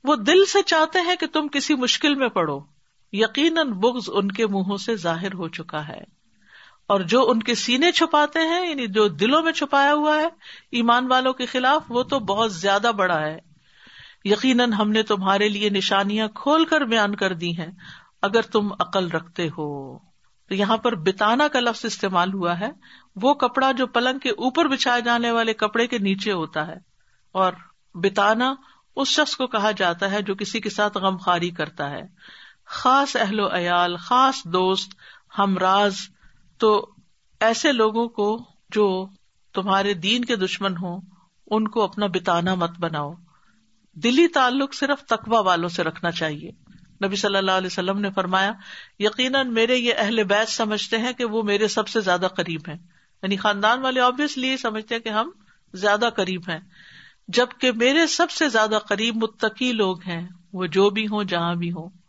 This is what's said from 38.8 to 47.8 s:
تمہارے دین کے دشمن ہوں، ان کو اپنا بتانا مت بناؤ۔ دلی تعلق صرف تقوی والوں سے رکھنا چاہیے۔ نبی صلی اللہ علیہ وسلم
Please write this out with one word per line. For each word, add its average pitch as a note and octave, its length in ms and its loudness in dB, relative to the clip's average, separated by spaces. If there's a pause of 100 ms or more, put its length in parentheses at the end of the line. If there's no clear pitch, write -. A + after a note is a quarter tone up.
تمہارے G3 400 0
دین G#3 320 -2
کے A#3+ 100 0
دشمن F#3 420 -4
ہوں، F3+ 240 -8 (460)
ان G#3+ 200 0
کو A3 160 0
اپنا G3+ 220 -2
بتانا F3+ 500 0
مت E3+ 240 -2
بناؤ۔ D#3+ 340 -6 (800)
دلی B3 340 4
تعلق C4+ 460 0
صرف C#4+ 320 -2
تقوی A3 400 0
والوں F3 240 2
سے E3+ 140 -4
رکھنا E3 280 -4
چاہیے۔ D#3+ 400 -6 (540)
نبی G3 100 -2
صلی G3 220 0
اللہ F#3+ 140 2
علیہ F#3 160 0
وسلم F#3 300 -4